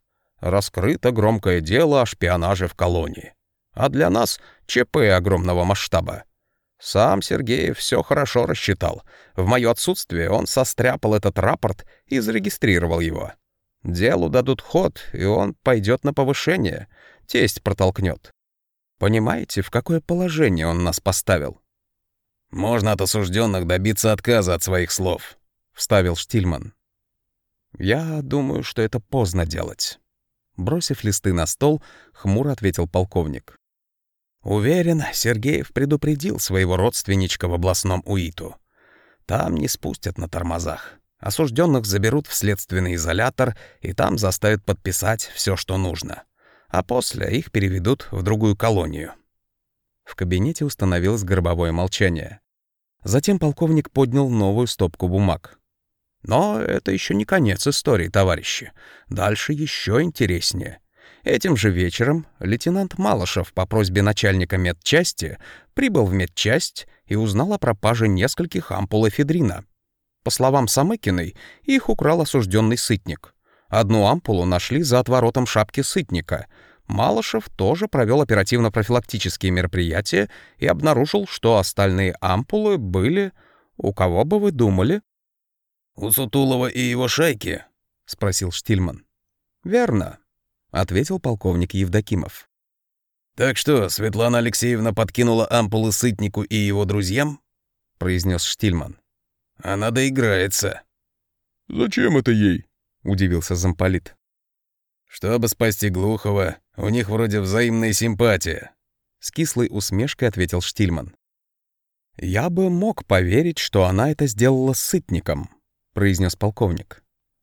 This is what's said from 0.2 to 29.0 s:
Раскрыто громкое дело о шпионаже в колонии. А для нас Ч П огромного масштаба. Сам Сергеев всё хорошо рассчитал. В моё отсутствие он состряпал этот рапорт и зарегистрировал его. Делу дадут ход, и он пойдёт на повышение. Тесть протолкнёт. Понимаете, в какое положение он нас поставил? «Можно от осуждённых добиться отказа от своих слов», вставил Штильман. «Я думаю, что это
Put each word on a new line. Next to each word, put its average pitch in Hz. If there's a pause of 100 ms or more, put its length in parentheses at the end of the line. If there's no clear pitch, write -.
Раскрыто 98
громкое 104
дело 131
о 117
шпионаже 90
в -
колонии. 87 (380)
А 131
для 143
нас 208 (260)
Ч -
П 104
огромного 90
масштаба. 92 (600)
Сам 170
Сергеев 135
всё -
хорошо 123
рассчитал. - (320)
В 92
моё 117
отсутствие 85
он 98
состряпал 120
этот 104
рапорт - (180)
и 269
зарегистрировал 104
его. 82 (500)
Делу 87
дадут 127
ход, - (140)
и -
он 101
пойдёт 117
на 143
повышение. 139 (380)
Тесть -
протолкнёт. 92 (680)
Понимаете, 104
в -
какое -
положение 156
он 85
нас 87
поставил? 85 (880)
«Можно 107
от 92
осуждённых 95
добиться 101
отказа 104
от 82
своих 90
слов», - (340)
вставил 90
Штильман. 90 (1040)
«Я 151
думаю, 139
что -
это 110